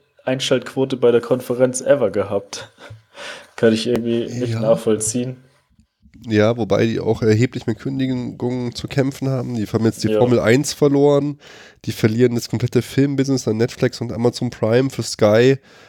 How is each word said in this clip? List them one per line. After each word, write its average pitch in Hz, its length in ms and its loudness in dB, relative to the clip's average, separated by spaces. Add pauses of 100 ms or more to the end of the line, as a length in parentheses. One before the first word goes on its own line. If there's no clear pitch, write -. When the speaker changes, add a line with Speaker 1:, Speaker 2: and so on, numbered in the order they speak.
(220)
Speaker 1:
Einschaltquote 131 760 -2
bei 120 140 4
der 117 100 4
Konferenz 127 600 0
ever 127 300 2
gehabt. 101 600 -6 (420)
<laughs> - 420 -18
Kann 113 180 4
ich 110 140 -2
irgendwie 117 380 -2
nicht 120 280 -4
Speaker 2:
Ja. 113 60 -4
Speaker 1:
nachvollziehen. 113 760 -2 (920)
Speaker 2:
Ja, 107 300 2
wobei 107 300 2
die 107 120 -4
auch 110 220 -2
erheblich 113 460 0
mit 113 120 -2
Kündigungen 123 920 -4
zu - 140 -10
kämpfen 139 420 -2
haben. 123 260 -4
Die 107 120 -2
haben 110 180 0
jetzt 113 180 0
die 107 60 0
Speaker 1:
Ja. 107 100 2
Speaker 2:
Formel 117 200 4
eins 131 340 2
verloren. 143 680 2 (460)
Die 117 60 -4
verlieren 120 440 2
das 113 140 -6
komplette 120 320 -2
Filmbusiness 135 680 0
an 110 100 0
Netflix 120 440 -2
und 117 100 -6
Amazon 117 380 -2
Prime. 120 400 0
Für 120 140 -6
Sky 117 540 4 (320)